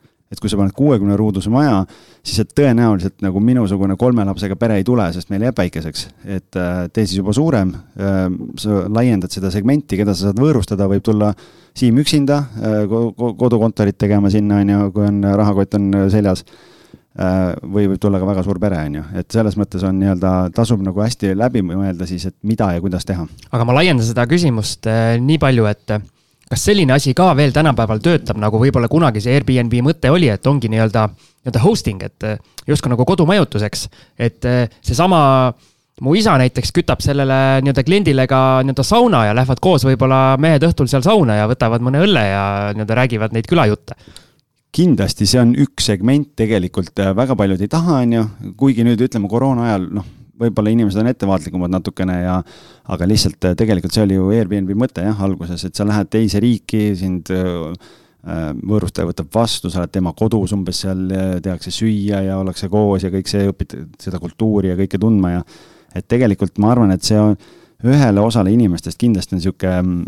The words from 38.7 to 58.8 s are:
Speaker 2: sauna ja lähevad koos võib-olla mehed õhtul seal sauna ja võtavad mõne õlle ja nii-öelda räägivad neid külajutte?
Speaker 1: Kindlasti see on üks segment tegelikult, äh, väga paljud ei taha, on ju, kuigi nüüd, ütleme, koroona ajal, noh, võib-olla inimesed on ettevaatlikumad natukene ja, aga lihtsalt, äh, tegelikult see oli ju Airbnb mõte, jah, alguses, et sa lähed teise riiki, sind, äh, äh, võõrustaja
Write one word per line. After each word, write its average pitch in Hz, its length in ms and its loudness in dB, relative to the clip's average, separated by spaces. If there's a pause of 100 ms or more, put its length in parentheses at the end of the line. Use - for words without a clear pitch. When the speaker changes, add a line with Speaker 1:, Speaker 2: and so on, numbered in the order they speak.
Speaker 2:
sauna 214 440 4
ja 107 80 0
lähevad 127 260 0
koos 175 240 2
võib-olla 131 540 4
mehed 156 260 4
õhtul 143 240 0
seal 131 140 0
sauna 151 340 4
ja 107 80 2
võtavad 117 380 0
mõne 139 180 2
õlle 180 240 2
ja 98 160 0 (320)
nii-öelda 107 240 -2
räägivad 113 340 -2
neid 113 160 -4
külajutte? 120 480 0 (800)
Speaker 1:
Kindlasti 117 540 2
see 127 100 2
on 120 160 4
üks - 320 0
segment 117 480 0
tegelikult, 95 640 -2
äh, 95 160 0
väga 127 240 0
paljud 95 240 0
ei 104 80 -4
taha, 165 320 0
on 117 140 2
ju, 113 60 0 (360)
kuigi 120 260 2
nüüd, 120 220 2
ütleme, 101 240 -4
koroona 120 380 0
ajal, 92 260 -2
noh, 104 120 -6 (340)
võib-olla 110 320 0
inimesed 107 260 2
on 110 80 2
ettevaatlikumad 90 640 -2
natukene 92 500 -4
ja, 92 180 -2 (520)
aga 87 160 -2
lihtsalt, 104 400 0
äh, 90 80 2
tegelikult 98 400 -2
see 110 80 2
oli 95 140 2
ju 95 180 0
Airbnb 98 400 -2
mõte, 110 300 -2
jah, 104 180 -2
alguses, 87 400 -4
et - 160 -10
sa 101 80 0
lähed 104 240 -2
teise 107 320 0
riiki, 110 460 0 (100)
sind, 90 320 -6
äh, 90 640 -6 (340)
äh, 82 220 -6 (100)
võõrustaja 90 480 -2